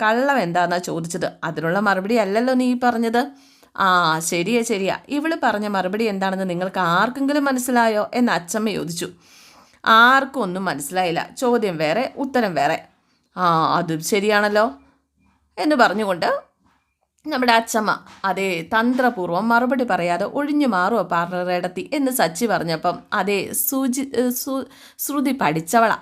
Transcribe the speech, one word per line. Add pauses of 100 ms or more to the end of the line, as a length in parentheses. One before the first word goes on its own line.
കള്ളം
എന്താന്നാ
ചോദിച്ചത്, (180)
അതിനുള്ള
മറുപടി
അല്ലല്ലോ
നീ (160)
പറഞ്ഞത്." (580)
"ആ, (340)
ശരിയാ,
ശരിയാ. (140)
ഇവള്
പറഞ്ഞ
മറുപടി
എന്താണെന്ന്
നിങ്ങൾക്ക്
ആർക്കെങ്കിലും
മനസ്സിലായോ?" (100)
എന്ന്
അച്ചമ്മ
ചോദിച്ചു. (760)
ആർക്കും
ഒന്നും
മനസ്സിലായില്ല. (140)
ചോദ്യം
വേറെ,
ഉത്തരം
വേറെ. (580)
"ആ, (340)
അതും
ശരിയാണല്ലോ" (920)
എന്ന്
പറഞ്ഞുകൊണ്ട് (1000)
നമ്മുടെ
അച്ചമ്മ, (340)
"അതെ,
തന്ത്രപൂർവ്വം
മറുപടി
പറയാതെ
ഒഴിഞ്ഞു
മാറുമോ
പാർലർ
ഏടത്തി?"
എന്ന്
സച്ചി
പറഞ്ഞപ്പം, (160)
"അതെ, (260)
സുജി-,
ഏ,
സു-, (300)
ശ്രുതി
പഠിച്ചവളാ"